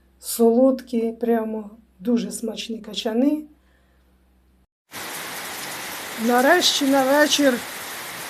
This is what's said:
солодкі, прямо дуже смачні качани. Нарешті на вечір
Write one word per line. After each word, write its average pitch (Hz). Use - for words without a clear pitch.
солодкі, 233
прямо 220
дуже 196
смачні 214
качани. 240
Нарешті 269
на 269
вечір 285